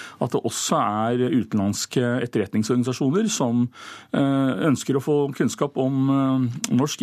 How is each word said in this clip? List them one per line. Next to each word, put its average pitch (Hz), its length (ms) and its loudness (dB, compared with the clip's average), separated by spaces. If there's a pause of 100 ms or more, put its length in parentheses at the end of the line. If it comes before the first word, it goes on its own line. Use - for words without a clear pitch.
(200)
at 127 120 -2
det - 120 0
også - 320 -2
er 120 560 0
utenlandske 120 960 0
etterretningsorganisasjoner 123 1040 0
som, 120 400 2 (440)
eh, - 60 2
ønsker 135 760 0
å 139 60 0
få 143 320 0
kunnskap 143 440 -2
om, 135 320 2
eh, 131 680 0
norsk 135 280 0